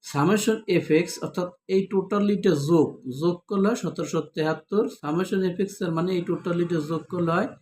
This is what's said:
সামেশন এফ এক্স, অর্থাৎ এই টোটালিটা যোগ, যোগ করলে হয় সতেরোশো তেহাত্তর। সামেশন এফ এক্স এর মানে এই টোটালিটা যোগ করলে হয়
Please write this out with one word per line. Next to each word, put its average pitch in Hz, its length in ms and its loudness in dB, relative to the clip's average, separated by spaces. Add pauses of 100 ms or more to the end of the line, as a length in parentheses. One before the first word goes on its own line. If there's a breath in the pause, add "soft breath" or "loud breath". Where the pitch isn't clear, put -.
সামেশন 208 520 2 (200)
এফ 147 100 0 (120)
এক্স, 170 140 -2 (120)
অর্থাৎ 180 220 -6 (280)
এই 196 60 4 (100)
টোটালিটা 202 600 2 (180)
যোগ, 160 180 6 (340)
যোগ 175 140 0 (140)
করলে 196 200 2
হয় 240 140 -2
সতেরোশো 160 360 -4 (160)
তেহাত্তর। 160 480 0 (180)
সামেশন 180 380 0 (100)
এফ 175 140 -6
এক্স 196 200 -6
এর 170 140 -2
মানে 175 200 0
এই 170 120 -2
টোটালিটা 170 480 0 (120)
যোগ 160 120 -4 (100)
করলে 170 240 0
হয় 208 140 0 (120)